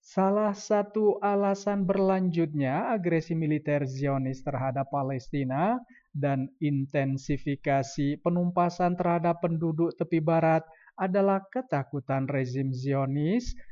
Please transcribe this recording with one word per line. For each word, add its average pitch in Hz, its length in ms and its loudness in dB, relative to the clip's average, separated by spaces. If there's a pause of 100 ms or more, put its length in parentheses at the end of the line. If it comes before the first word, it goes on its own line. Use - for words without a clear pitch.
Salah 202 480 0
satu 202 640 0
alasan 202 680 0
berlanjutnya 185 1040 2
agresi 170 400 0
militer 151 560 0
Zionis 135 560 -2
terhadap 135 480 -2
Palestina 139 880 -2 (320)
dan 139 340 0 (140)
intensifikasi 139 1600 0
penumpasan 175 720 0
terhadap 170 460 0
penduduk 165 560 0
tepi 165 240 0
barat 160 420 4 (380)
adalah 196 400 2 (100)
ketakutan 139 800 -2
rezim 135 420 -2
Zionis 139 840 0 (160)